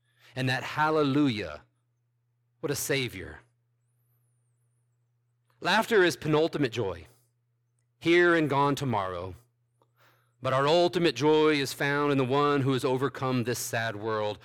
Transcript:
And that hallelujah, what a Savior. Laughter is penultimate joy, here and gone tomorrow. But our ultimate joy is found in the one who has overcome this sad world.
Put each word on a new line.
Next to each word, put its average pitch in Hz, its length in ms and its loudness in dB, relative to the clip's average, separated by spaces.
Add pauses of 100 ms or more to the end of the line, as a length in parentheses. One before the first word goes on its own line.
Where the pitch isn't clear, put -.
(360)
And 131 120 -2
that 127 140 -4
hallelujah, 139 1000 0 (1000)
what 156 100 -6
a 139 60 -4
Savior. 95 640 -6 (2250)
Laughter 208 440 4
is 165 100 2
penultimate 151 560 0
joy, 95 360 -6 (920)
here 170 380 4
and 160 120 0
gone 139 280 2
tomorrow. 92 580 -4 (1080)
But 127 120 -4
our 139 160 2
ultimate 175 480 2
joy 156 380 4
is 135 180 -2
found 147 400 0
in 135 60 2
the 135 60 2
one 143 360 0
who 135 140 0
has 123 100 -2
overcome 131 580 -2
this 117 160 -4
sad 113 380 -6
world. 107 480 -4